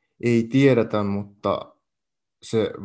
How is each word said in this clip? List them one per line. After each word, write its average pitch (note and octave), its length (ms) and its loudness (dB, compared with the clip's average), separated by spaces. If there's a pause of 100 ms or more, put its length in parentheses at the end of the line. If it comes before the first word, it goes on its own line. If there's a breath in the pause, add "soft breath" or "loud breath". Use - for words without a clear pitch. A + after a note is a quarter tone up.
(200)
ei A#2 220 2
tiedetä, A#2 600 2
mutta G2+ 720 -6 (680)
se A2 280 -2 (140)